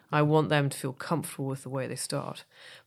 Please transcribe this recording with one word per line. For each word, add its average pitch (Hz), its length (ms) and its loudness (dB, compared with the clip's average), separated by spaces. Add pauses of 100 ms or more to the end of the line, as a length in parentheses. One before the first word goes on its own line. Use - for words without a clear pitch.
(100)
I 151 120 6
want 151 260 4
them 143 220 4
to - 60 -6
feel 135 160 -4
comfortable - 540 -4
with 135 160 -6
the 127 80 -12
way 131 160 -4
they 120 100 -8
start. - 480 -6 (420)